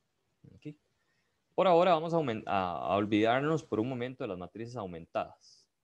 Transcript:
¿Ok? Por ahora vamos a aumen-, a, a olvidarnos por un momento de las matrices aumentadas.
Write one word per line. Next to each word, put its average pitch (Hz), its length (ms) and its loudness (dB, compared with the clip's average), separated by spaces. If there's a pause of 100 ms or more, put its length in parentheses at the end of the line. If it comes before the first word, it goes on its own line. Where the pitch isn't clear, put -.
(540)
¿Ok? 147 220 -16 (760)
Por 185 140 2
ahora 180 260 6
vamos 160 200 0
a 170 40 2
aumen-, 123 280 -2
a, 92 260 0
a 71 240 -2
olvidarnos 117 680 2
por 104 160 -4
un 117 100 -2
momento 127 340 -8
de 117 60 -6
las 92 80 -8
matrices 110 400 -12
aumentadas. 90 880 -10 (160)